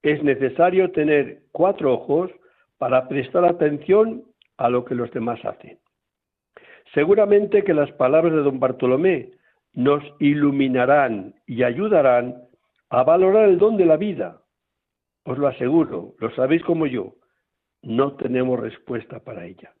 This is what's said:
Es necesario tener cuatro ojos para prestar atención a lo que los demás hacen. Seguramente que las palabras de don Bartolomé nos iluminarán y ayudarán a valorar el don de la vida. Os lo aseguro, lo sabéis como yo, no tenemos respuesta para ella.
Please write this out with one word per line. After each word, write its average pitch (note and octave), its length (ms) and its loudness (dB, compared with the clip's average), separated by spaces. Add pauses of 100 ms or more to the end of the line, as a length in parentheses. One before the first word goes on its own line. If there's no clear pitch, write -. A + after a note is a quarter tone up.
Es D3+ 220 -2
necesario E3+ 640 0
tener D3 520 -2 (100)
cuatro D#3+ 420 0
ojos E3+ 380 -4 (460)
para B2+ 300 -2
prestar C#3 360 -2
atención F3 800 0 (340)
a A#2+ 100 -2
lo B2 160 0
que B2+ 100 -8
los A#2+ 160 -6
demás A#2 340 -8
hacen. - 340 -14 (1160)
Seguramente G3+ 720 2
que F#3 100 0
las D3 180 0
palabras D#3+ 400 2
de D#3 100 0
don C3+ 180 -2
Bartolomé C3 680 0 (440)
nos C#3+ 280 0 (180)
iluminarán C#3 1120 0 (120)
y A#2+ 160 -4
ayudarán B2+ 800 0 (460)
a B2 140 2
valorar F#3+ 460 4
el F3+ 100 4
don G#3+ 180 2
de F#3 100 4
la D#3 100 6
vida. D#3 440 -8 (840)
Os B2 120 -8
lo C#3+ 120 -2
aseguro, B2+ 680 -2
lo A2+ 160 -6
sabéis D3 280 0
como D#3+ 240 -2
yo, A#2+ 280 -8 (680)
no C3+ 320 -2
tenemos B2+ 460 -4
respuesta A2+ 600 -12
para A2+ 240 -16
ella. - 360 -20